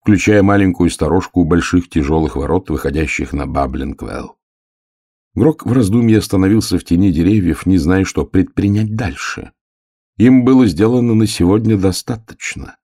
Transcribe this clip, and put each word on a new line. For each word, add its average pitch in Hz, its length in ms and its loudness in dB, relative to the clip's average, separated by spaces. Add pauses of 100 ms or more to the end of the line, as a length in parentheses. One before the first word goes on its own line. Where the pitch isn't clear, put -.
включая 104 420 2
маленькую 95 480 2
сторожку 87 520 -2
у - 20 4
больших 85 440 0
тяжелых 78 460 -2
ворот, 69 360 -4
выходящих 71 640 -4
на 71 140 -6
Баблинг-Квелл. 67 840 -8 (1000)
Грок 156 300 0
в - 80 -2
раздумье 113 460 2
остановился 95 580 0
в - 80 -4
тени 92 280 2
деревьев, 85 540 0
не 92 120 2
зная, 92 260 2
что - 200 -4
предпринять 101 720 -2
дальше. - 560 -8 (640)
Им 127 280 4
было 127 220 4
сделано 113 480 0
на 107 120 4
сегодня 107 500 0
достаточно. - 1080 -6